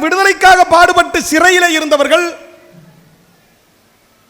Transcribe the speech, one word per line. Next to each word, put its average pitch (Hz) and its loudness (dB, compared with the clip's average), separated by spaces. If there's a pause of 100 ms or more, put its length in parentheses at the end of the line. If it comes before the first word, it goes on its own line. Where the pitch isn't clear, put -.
விடுதலைக்காக 370 2
பாடுபட்டு 349 0 (100)
சிறையிலே 349 0
இருந்தவர்கள், 302 -2 (2000)